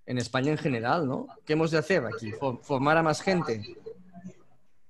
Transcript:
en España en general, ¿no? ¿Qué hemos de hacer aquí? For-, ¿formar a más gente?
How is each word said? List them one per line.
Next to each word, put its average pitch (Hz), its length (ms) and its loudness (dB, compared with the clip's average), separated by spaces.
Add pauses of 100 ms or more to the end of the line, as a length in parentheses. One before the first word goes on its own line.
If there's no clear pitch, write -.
en 127 120 -4
España 131 340 0
en 151 60 0
general, 135 500 0
¿no? 220 200 -4 (160)
¿Qué 151 100 -2
hemos 160 180 2
de 160 80 2
hacer 156 260 2
aquí? 107 280 -8
For-, 127 280 -4
¿formar 143 360 4
a 165 60 6
más 151 180 2
gente? 151 420 0 (1300)